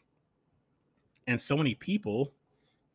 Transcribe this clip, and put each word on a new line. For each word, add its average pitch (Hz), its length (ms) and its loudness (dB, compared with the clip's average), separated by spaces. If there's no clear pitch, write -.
And 120 140 0
so - 160 0
many 143 180 2
people, 139 600 -2